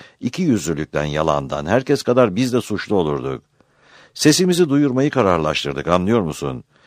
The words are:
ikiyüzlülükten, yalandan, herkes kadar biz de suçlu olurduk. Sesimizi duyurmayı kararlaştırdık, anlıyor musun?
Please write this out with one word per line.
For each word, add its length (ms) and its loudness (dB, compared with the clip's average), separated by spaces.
ikiyüzlülükten, 840 -2
yalandan, 640 -4
herkes 360 0
kadar 340 0
biz 160 -2
de 80 0
suçlu 360 -4
olurduk. 460 -2
Sesimizi 540 4
duyurmayı 420 2
kararlaştırdık, 800 0
anlıyor 320 4
musun? 440 -4